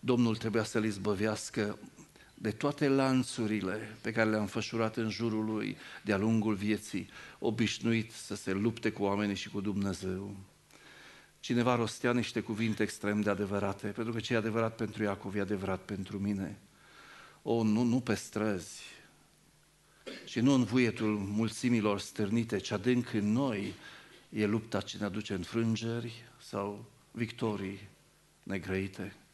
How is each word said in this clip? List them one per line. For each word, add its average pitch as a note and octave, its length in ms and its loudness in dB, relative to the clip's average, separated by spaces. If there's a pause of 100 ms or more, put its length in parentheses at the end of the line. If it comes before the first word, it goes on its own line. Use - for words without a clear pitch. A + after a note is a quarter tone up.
Domnul A#2+ 360 4
trebuia A2 280 0
să-l A2 200 0
izbăvească G#2 920 0 (560)
de A2+ 160 -2
toate C#3+ 380 0
lanțurile A2 1120 2
pe A2+ 120 -4
care A2 180 4
le-a G#2+ 100 4
înfășurat A2 560 0
în A2 140 0
jurul A2 340 0
lui G#2+ 320 -2 (280)
de-a G#2 120 2
lungul A2 380 4
vieții, G2+ 540 -2 (300)
obișnuit A2+ 760 2
să - 220 -8
se - 180 -4
lupte A2 380 2
cu G#2+ 120 -4
oamenii G2+ 320 2
și F#2+ 140 -8
cu G2+ 120 -6
Dumnezeu. G2 760 -2 (1040)
Cineva A#2+ 340 4
rostea A#2 380 2
niște A#2 280 0
cuvinte A2 420 0
extrem G#2 380 0
de G2+ 100 2
adevărate, G2 560 0
pentru A2 260 -4
că A2+ 80 -2
ce B2 140 -2
e - 20 4
adevărat A2+ 400 0
pentru G#2+ 260 -4
Iacov G2 320 -2
e G#2 60 0
adevărat F#2+ 400 -2
pentru G2 380 -6
mine. G2 400 -2 (840)
„O, A2+ 200 2
nu, A2 200 4
nu B2 180 2
pe A#2+ 140 0
străzi G2+ 680 -4 (1400)
și - 140 -2
nu C3 120 8
în B2+ 120 6
vuietul A2 540 2
mulțimilor G#2 840 2
stârnite, A2 580 0
ci - 120 -4
adânc A#2+ 420 2
în G#2 200 2
noi A2 420 0 (540)
e G#2+ 180 0
lupta A2 340 0
ce - 180 -8
ne G#2 60 -2
aduce G2+ 300 -4
înfrângeri A2+ 920 -2 (180)
sau G2+ 420 -6 (260)
victorii G2+ 800 -4 (540)
negrăite. F#2+ 720 -4 (200)